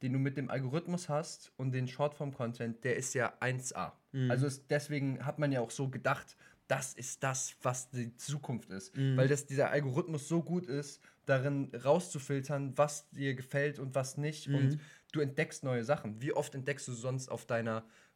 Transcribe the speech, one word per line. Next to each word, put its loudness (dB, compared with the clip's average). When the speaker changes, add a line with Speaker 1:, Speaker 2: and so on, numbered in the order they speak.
Speaker 1:
den 0
du 4
mit 2
dem -4
Algorithmus -2
hast -4
und -2
den 0
Shortform-Content, -4
der 2
ist -4
ja 2
eins -2
A. -6
Speaker 2:
Mhm. 2
Speaker 1:
Also 4
es, -4
deswegen 0
hat -4
man 2
ja 2
auch -2
so -2
gedacht, -2
das 0
ist -10
das, 0
was 0
die -4
Zukunft -6
ist. -10
Speaker 2:
Mhm. 4
Speaker 1:
Weil 8
das, 2
dieser 2
Algorithmus 0
so 2
gut -2
ist, -4
darin 2
rauszufiltern, 2
was 2
dir -2
gefällt -2
und -4
was 0
nicht. -4
Speaker 2:
Mhm. 2
Speaker 1:
Und 6
du 2
entdeckst 0
neue 0
Sachen. 0
Wie 0
oft 0
entdeckst -4
du -4
sonst -4
auf -6
deiner, 0